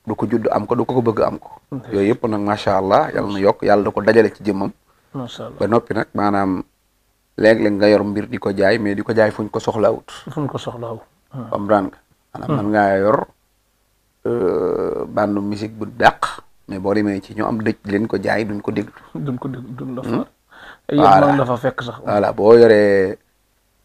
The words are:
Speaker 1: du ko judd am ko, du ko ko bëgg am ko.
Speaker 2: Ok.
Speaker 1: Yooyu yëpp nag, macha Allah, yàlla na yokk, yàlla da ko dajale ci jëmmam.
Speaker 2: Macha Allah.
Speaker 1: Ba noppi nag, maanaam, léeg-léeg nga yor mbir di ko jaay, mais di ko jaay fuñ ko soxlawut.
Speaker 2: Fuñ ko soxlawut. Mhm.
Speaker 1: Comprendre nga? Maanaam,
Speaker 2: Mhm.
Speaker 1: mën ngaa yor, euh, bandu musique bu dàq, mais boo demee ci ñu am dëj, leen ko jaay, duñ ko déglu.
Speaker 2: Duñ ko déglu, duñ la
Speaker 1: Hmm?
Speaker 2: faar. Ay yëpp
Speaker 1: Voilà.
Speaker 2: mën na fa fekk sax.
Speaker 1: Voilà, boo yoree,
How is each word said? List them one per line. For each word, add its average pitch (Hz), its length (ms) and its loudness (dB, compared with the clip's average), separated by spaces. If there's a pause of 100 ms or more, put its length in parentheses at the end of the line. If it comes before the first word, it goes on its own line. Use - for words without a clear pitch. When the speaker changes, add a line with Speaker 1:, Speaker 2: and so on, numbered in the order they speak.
Speaker 1:
du 107 80 -4
ko - 120 -4
judd 110 240 0
am 104 160 -4
ko, 120 80 -2
du 120 100 -2
ko 123 140 -4
ko 123 40 0
bëgg 104 200 0
am - 160 -2
ko. - 120 -20 (220)
Speaker 2:
Ok. 131 200 -12
Speaker 1:
Yooyu 101 220 2
yëpp 127 140 -6
nag, 107 140 -4
macha 104 360 -2
Allah, 98 360 2
yàlla 101 180 -4
na 101 80 -6
yokk, - 220 0
yàlla 101 220 4
da 107 60 0
ko 104 120 -4
dajale 107 320 4
ci - 100 -20
jëmmam. 98 260 -2 (440)
Speaker 2:
Macha 120 320 -12
Allah. 120 120 -16
Speaker 1:
Ba 104 80 -2
noppi 113 280 0
nag, 107 200 -4
maanaam, 101 480 0 (760)
léeg-léeg 107 400 4
nga 104 100 4
yor 101 160 6
mbir 104 220 -4
di 120 120 -8
ko 107 120 -4
jaay, 101 280 2
mais 104 160 -2
di 104 80 -6
ko 120 120 -4
jaay 107 160 4
fuñ 107 180 -8
ko 113 120 -6
soxlawut. 110 500 -2 (200)
Speaker 2:
Fuñ 147 160 -6
ko 127 120 -8
soxlawut. 117 440 -12 (320)
Mhm. 120 160 -12
Speaker 1:
Comprendre 101 460 0 (380)
nga? - 120 -16
Maanaam, - 40 -4
Speaker 2:
Mhm. 135 160 0
Speaker 1:
mën 104 80 -2
ngaa 101 240 4
yor, 104 200 2 (1080)
euh, 90 800 -2
bandu 104 340 -2
musique 104 380 -8
bu 107 80 -8
dàq, - 560 -2 (260)
mais 101 100 -10
boo 98 140 -2
demee 104 300 0
ci - 120 -20
ñu 107 120 -4
am 110 160 -4
dëj, 110 140 -2 (100)
leen 101 200 0
ko 98 140 -4
jaay, 101 240 -2
duñ 104 160 -6
ko 104 120 -6
déglu. 107 200 -4 (220)
Speaker 2:
Duñ 143 240 -6
ko 139 100 -8
déglu, 127 240 -12
duñ 131 220 -12
la 127 80 -10
Speaker 1:
Hmm? - 80 -8
Speaker 2:
faar. 190 160 -2 (640)
Ay 147 60 0
yëpp 147 100 4
Speaker 1:
Voilà. 190 220 6
Speaker 2:
mën 143 80 2
na 135 100 2
fa 123 100 -2
fekk 127 260 -4
sax. 120 220 -12
Speaker 1:
Voilà, 104 280 0
boo 107 240 6
yoree, 104 600 6 (680)